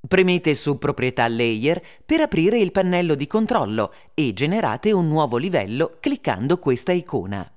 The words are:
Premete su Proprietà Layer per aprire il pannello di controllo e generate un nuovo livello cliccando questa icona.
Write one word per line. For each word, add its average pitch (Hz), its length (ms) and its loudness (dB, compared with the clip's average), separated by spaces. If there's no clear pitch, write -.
Premete 180 480 2
su 143 240 -2
Proprietà 127 480 -2
Layer 117 560 0
per 320 160 0
aprire 220 380 2
il 185 120 2
pannello 180 460 0
di 135 100 -4
controllo 143 640 0
e 135 180 0
generate 151 600 0
un 175 160 2
nuovo 151 280 2
livello 135 640 -2
cliccando 147 600 -2
questa 139 340 0
icona. 101 640 -4